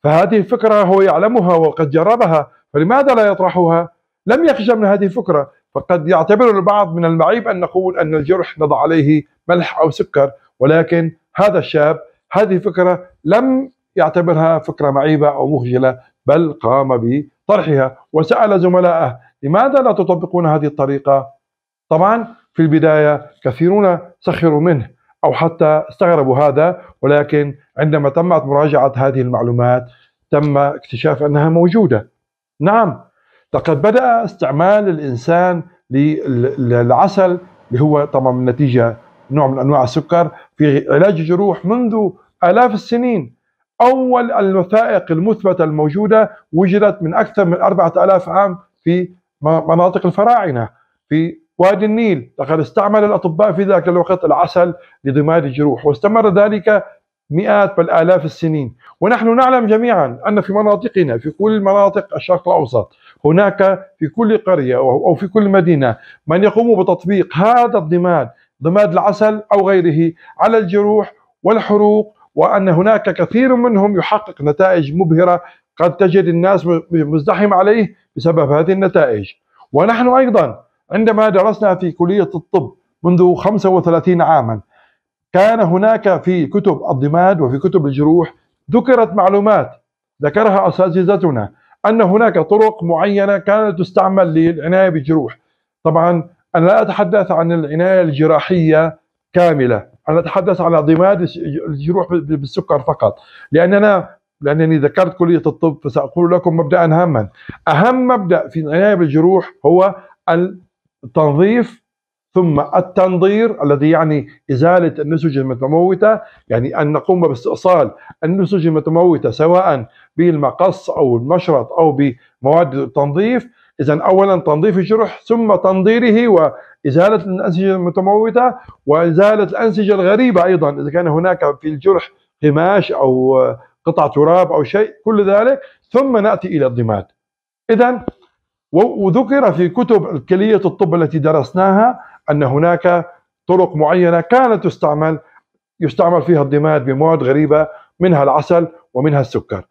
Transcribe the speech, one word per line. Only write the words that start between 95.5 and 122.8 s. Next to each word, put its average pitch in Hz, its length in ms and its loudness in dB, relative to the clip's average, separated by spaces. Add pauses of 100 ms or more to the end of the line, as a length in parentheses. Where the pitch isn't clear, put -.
طبعًا 165 440 0 (260)
أنا 170 120 2
لا 190 160 4
أتحدث 180 480 -2
عن 165 220 0
العناية 170 500 0
الجراحية 160 960 0 (340)
كاملة، 139 540 0 (220)
أنا 156 100 2
أتحدث 175 420 -2
عن 165 160 0
ضماد 170 520 2 (400)
الجروح 165 420 -4
بالسكر 151 680 -4
فقط، 123 400 -2 (340)
لأننا، 190 560 2 (320)
لأنني 156 380 0
ذكرت 170 380 0
كلية 170 300 0
الطب 156 380 -2
فسأقول 165 480 -2
لكم 175 240 0
مبدأ 165 280 0
هاما. 156 440 0 (400)
أهم 247 400 0
مبدأ 185 400 -2
في 165 120 -8
العناية 175 340 0
بالجروح 170 580 0 (140)
هو 185 280 2 (1120)
التنظيف 160 800 0 (480)
ثم 160 260 2
التنظير، 190 1000 0
الذي 143 280 2
يعني 156 360 0 (240)
إزالة 165 520 0
النسج 147 360 -2
المتموتة، 165 800 0 (280)
يعني 120 320 -4
أن 151 120 0
نقوم 180 280 0
باستئصال 151 720 0 (340)
النسج 180 420 -2
المتموتة 160 640 0
سواء 160 560 0 (300)
بالمقص 170 720 0
أو 127 260 0
المشرط 135 560 -2
أو 160 200 2
بمواد 135 840 -2
التنظيف. 143 720 -4 (320)